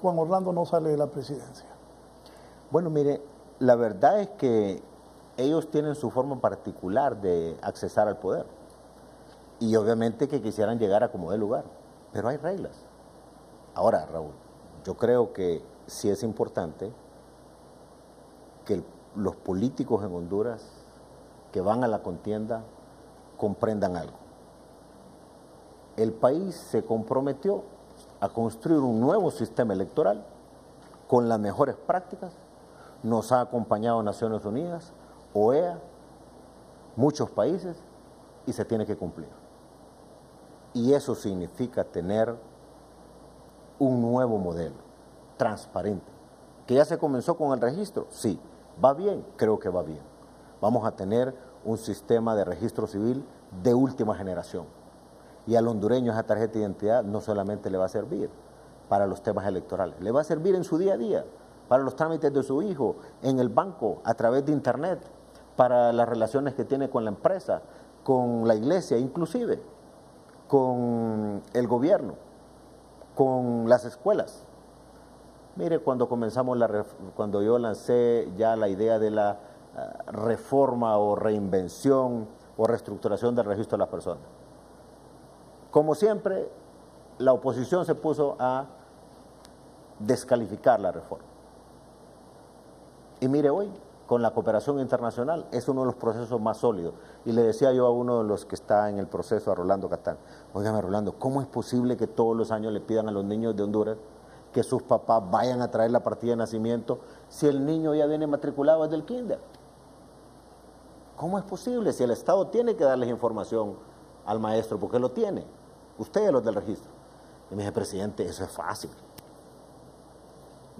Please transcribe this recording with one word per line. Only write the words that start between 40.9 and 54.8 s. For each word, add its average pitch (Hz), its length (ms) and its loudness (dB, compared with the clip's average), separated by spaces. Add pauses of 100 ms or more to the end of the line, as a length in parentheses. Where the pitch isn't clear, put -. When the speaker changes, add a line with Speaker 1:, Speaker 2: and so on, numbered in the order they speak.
Speaker 2:
eso 135 220 2
significa 98 680 -4
tener 107 520 -2 (1400)
un 127 220 4
nuevo 120 360 2
modelo, 85 380 -4 (640)
transparente. 101 760 -4 (560)
¿Que 123 80 2
ya 147 100 8
se 165 120 -4
comenzó 151 400 0
con 143 160 0
el 117 80 0
registro? 160 480 -2
Sí. - 300 -4 (440)
¿Va 139 100 6
bien? 185 320 -4 (100)
Creo 107 240 2
que 98 100 -4
va 87 140 -2
bien. 78 180 -10 (600)
Vamos 110 240 2
a 110 60 0
tener 120 440 -2 (300)
un 107 120 -2
sistema 113 580 0
de 98 100 2
registro 98 420 -4
civil 120 380 -2 (380)
de 120 100 4
última 123 420 2
generación. 87 500 -8 (800)